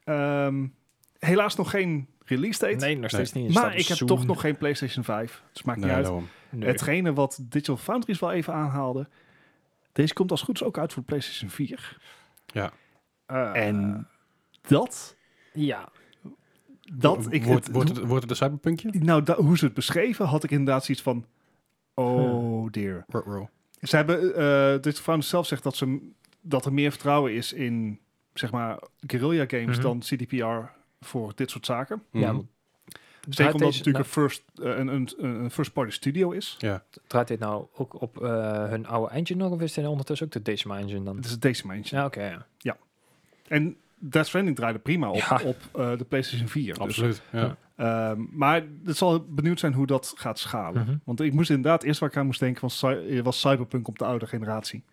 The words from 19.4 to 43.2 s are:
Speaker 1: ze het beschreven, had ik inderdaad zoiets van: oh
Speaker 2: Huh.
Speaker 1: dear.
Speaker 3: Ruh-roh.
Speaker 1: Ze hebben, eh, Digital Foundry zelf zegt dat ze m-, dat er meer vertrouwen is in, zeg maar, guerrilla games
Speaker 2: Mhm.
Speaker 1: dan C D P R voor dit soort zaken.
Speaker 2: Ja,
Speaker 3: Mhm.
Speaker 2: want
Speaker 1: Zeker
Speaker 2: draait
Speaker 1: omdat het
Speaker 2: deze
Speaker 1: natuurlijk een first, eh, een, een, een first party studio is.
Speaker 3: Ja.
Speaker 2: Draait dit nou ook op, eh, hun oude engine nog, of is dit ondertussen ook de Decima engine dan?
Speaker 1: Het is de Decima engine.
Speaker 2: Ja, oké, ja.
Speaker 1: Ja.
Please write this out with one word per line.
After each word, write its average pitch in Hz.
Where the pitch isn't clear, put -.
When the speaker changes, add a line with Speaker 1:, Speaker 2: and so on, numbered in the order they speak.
Speaker 1:
ze 151
het 127
beschreven, 196
had 147
ik 160
inderdaad 139
zoiets -
van: 120
oh 123
Speaker 2:
Huh. 110
Speaker 1:
dear. 95
Speaker 3:
Ruh-roh. 101
Speaker 1:
Ze 156
hebben, 160
eh, 139
Digital 147
Foundry 160
zelf 175
zegt -
dat 139
ze -
m-, 131
dat 139
er 139
meer 143
vertrouwen 143
is 117
in, 117
zeg -
maar, 117
guerrilla 143
games 123
Speaker 2:
Mhm. 120
Speaker 1:
dan 123
C 120
D 123
P -
R 117
voor 110
dit 131
soort -
zaken. 135
Speaker 2:
Ja, 117
Speaker 3:
Mhm. 117
Speaker 2:
want -
Speaker 1:
Zeker 139
Speaker 2:
draait 151
Speaker 1:
omdat 151
het 127
Speaker 2:
deze 147
Speaker 1:
natuurlijk 135
een -
first, 143
eh, 120
een, 131
een, 131
een 120
first -
party 120
studio 175
is. 185
Speaker 3:
Ja. 98
Speaker 2:
Draait 120
dit 113
nou 107
ook -
op, 123
eh, 110
hun 113
oude 113
engine 175
nog, 185
of 170
is 160
dit 151
ondertussen 147
ook 151
de 110
Decima 104
engine 98
dan? 98
Speaker 1:
Het 95
is 117
de 117
Decima 113
engine. 107
Speaker 2:
Ja, 139
oké, 123
ja. 87
Speaker 1:
Ja. -